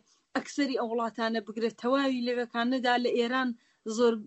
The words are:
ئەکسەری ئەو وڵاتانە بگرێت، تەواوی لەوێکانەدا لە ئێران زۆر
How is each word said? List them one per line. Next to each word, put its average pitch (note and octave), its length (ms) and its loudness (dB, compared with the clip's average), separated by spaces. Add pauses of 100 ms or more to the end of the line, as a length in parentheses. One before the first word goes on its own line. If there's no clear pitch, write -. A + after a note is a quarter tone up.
(340)
ئەکسەری C4+ 460 -2
ئەو A#3 100 -2
وڵاتانە A3+ 520 -2
بگرێت، G#3+ 340 -4
تەواوی C4 500 0
لەوێکانەدا A#3+ 720 0
لە B3 140 0
ئێران B3 380 0 (360)
زۆر A3+ 280 4 (120)